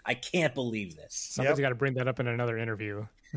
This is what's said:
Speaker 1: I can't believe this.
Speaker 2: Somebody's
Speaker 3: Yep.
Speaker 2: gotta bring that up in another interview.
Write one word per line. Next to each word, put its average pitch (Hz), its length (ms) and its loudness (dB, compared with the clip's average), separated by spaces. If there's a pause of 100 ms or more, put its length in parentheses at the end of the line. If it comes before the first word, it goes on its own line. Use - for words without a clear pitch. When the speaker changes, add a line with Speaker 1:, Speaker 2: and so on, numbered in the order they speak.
Speaker 1:
I 123 100 0
can't 151 380 2
believe 113 440 -2
this. - 180 -18
Speaker 2:
Somebody's 139 460 2
Speaker 3:
Yep. 139 60 4
Speaker 2:
gotta 127 100 2
bring 135 180 2
that 127 140 2
up 131 100 0
in 123 80 0
another 120 320 0
interview. 107 480 -4 (300)